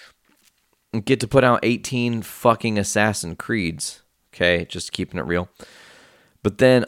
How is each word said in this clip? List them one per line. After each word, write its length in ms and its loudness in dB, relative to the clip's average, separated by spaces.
get 180 0
to 60 -6
put 160 4
out 200 2
eighteen 580 -2
fucking 560 0
Assassin's 640 -2
Creeds, 640 -6
okay? 340 0
Just 260 -12
keeping 280 -6
it 60 -6
real. 240 -4
But 180 -2
then 280 6